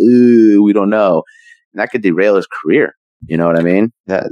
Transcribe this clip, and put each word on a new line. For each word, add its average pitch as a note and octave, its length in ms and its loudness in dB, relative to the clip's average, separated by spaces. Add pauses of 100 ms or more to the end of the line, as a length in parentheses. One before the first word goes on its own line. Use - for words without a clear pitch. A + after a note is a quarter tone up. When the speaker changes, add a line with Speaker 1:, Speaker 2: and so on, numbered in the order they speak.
Speaker 1:
"Ooh, A#2 600 4
we G2+ 100 2
don't G2+ 160 0
know." G2+ 340 0 (500)
And E2+ 80 -8
that A2+ 100 -6
could A2+ 120 -6
derail G2 320 0
his F2+ 120 -2 (160)
career. E2+ 300 0 (340)
You D#2+ 100 -6
know E2+ 100 -2
what E2 120 0
I E2+ 40 -2
mean? G2 280 0 (160)
Speaker 2:
That, F#2 240 -6